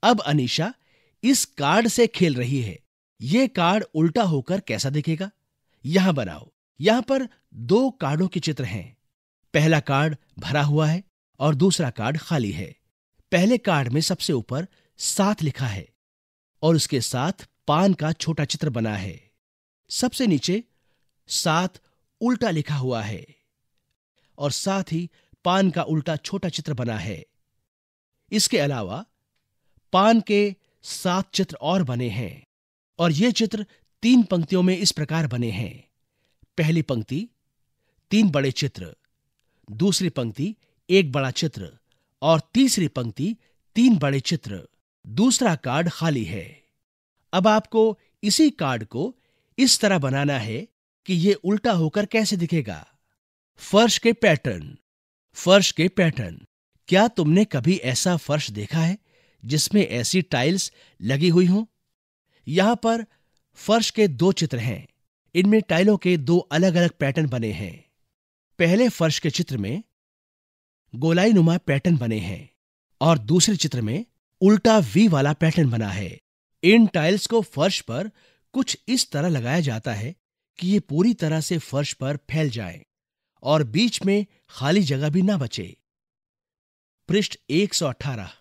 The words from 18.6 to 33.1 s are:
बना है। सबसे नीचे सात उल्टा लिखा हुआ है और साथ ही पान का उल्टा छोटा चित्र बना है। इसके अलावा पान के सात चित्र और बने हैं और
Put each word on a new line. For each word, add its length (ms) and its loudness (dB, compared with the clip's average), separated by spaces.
बना 260 -4
है। 360 -10
सबसे 380 -2
नीचे 360 0
सात 520 -2
उल्टा 280 0
लिखा 260 -4
हुआ 260 -4
है 240 -10
और 140 -4
साथ 400 -4
ही 180 -4
पान 260 2
का 120 -4
उल्टा 320 -4
छोटा 340 -8
चित्र 240 -8
बना 240 -6
है। 280 -10
इसके 260 0
अलावा 480 -4
पान 280 4
के 340 0
सात 500 -4
चित्र 220 -4
और 280 -2
बने 260 -4
हैं 360 -10
और 120 2